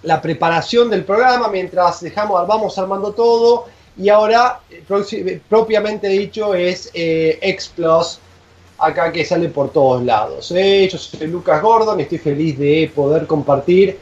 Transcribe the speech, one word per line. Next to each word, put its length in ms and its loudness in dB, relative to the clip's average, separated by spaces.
la 180 0
preparación 680 0
del 120 -2
programa, 440 2
mientras 540 -2
dejamos, 460 -2
vamos 300 -2
armando 340 -4
todo, 540 2
y 120 0
ahora, 500 4
eh, 180 -20
proxi-, 400 -4
eh, 220 -8
propiamente 600 0
dicho, 440 -2
es, 400 -4
eh, 480 0
X 340 -4
Plus, 440 0
acá 320 0
que 140 -4
sale 240 -2
por 240 -4
todos 320 2
lados, 500 -2
¿eh? 380 2
Yo 60 -10
soy 300 -10
Lucas 340 -2
Gordon 360 2
y 60 -2
estoy 140 -8
feliz 420 -2
de 340 2
poder 320 0
compartir 760 2